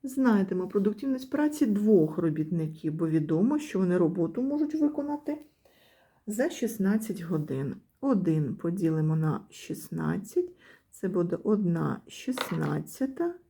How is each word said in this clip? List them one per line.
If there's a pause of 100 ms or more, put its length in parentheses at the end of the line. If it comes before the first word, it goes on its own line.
Знайдемо
продуктивність
праці
двох
робітників,
бо
відомо,
що
вони
роботу
можуть
виконати (800)
за
шістнадцять
годин. (240)
Один
поділимо
на
шістнадцять, (400)
це
буде
одна
шістнадцята (160)